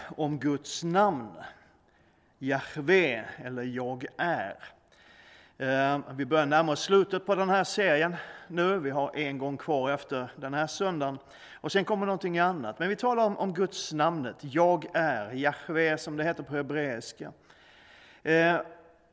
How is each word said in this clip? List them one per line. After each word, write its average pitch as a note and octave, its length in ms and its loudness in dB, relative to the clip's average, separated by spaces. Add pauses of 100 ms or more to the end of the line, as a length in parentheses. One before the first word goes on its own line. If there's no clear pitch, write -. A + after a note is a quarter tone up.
(180)
om D3 220 -2
Guds C#3+ 440 -2
namn. E3+ 460 2 (1080)
Jahve, C3+ 880 2 (120)
eller B2 260 -8
Jag B2+ 420 -6 (120)
är. B2+ 380 -2 (1000)
Eh, C3+ 420 2 (120)
vi C3+ 140 -4
börjar D3+ 200 4
närma D#3 260 4
oss D3 100 -2
slutet F#3+ 440 4
på G3+ 100 2
den F#3 140 2
här F#3+ 140 4
serien F3 520 2 (320)
nu. F3+ 320 2
Vi C#3 100 -2
har C#3 260 -2
en C#3 220 -4
gång C#3 200 -4
kvar C#3 340 0
efter C3 440 -4
den C#3 180 -8
här D3+ 140 0
söndagen. D3+ 500 -2 (360)
Och - 180 -8
sen F#3+ 140 2
kommer G3+ 200 0
någonting F#3 340 0
annat. E3+ 400 0
Men F3 100 0
vi G3 60 0
talar A#3 300 2
om, G3+ 120 0
om F#3+ 160 -2
Guds F3+ 400 -2
namnet. D3+ 460 0
Jag D#3+ 540 2
är, B2+ 380 0
Jahve D3+ 680 0
som D3+ 200 -8
det D3+ 60 -2
heter E3 200 -2
på C3+ 100 -8
hebreiska. C#3+ 800 -4 (920)
Eh, E3 320 6 (580)